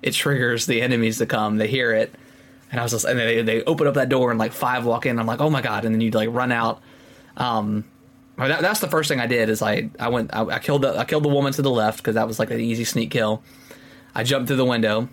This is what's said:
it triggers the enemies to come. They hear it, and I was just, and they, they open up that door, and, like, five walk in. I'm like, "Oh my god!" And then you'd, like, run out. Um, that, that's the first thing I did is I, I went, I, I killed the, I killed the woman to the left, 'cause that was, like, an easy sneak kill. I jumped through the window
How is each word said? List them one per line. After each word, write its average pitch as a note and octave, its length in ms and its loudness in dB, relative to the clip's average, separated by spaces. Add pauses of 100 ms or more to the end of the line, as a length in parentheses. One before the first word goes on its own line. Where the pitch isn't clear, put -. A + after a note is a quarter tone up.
it - 120 -2
triggers B2 520 0
the A#2 160 2
enemies A#2 360 2
to A2+ 80 2
come. G#2+ 320 0
They G#2+ 100 0
hear B2 240 0
it, A2 220 0 (580)
and A#2+ 80 -2
I A#2 40 0
was A#2+ 100 -2
just, A2 100 -2
and B2 160 0
they, A2+ 220 2
they A2 220 0
open D#3 240 2
up C3+ 80 2
that B2+ 140 2
door, B2+ 200 2
and, A2+ 100 0
like, A2+ 140 0
five B2 320 -2
walk A#2 200 0
in. A#2+ 140 0
I'm A2+ 60 -2
like, A#2 160 -2
"Oh D3+ 80 2
my C#3 120 2
god!" A2 220 -2
And A2+ 100 0
then A2 80 2
you'd, A2+ 140 0
like, A2 160 2
run B2 220 0
out. A2+ 280 0 (540)
Um, G#2+ 480 -2 (540)
that, C#3+ 240 0
that's G3+ 180 0
the F#3 80 -4
first D#3 220 0
thing C3+ 100 0
I A#2+ 80 -2
did A#2 220 2
is A2 120 0
I, G#2+ 280 0 (100)
I A2+ 100 -4
went, A#2 240 -2
I, A2 120 -2
I A#2 140 -4
killed C#3+ 240 0
the, G#2 140 0
I A#2 60 -2
killed D3+ 200 0
the D3 60 2
woman C#3 240 2
to D3 80 -4
the C3+ 100 2
left, A2 320 0
'cause A2 120 -2
that A2+ 120 0
was, A2 120 -8
like, A2 120 0
an A#2 100 -4
easy A#2 240 -2
sneak - 260 -2
kill. A2 300 0 (760)
I - 80 -2
jumped B2+ 240 0
through C#3 100 0
the B2+ 80 4
window A2+ 480 2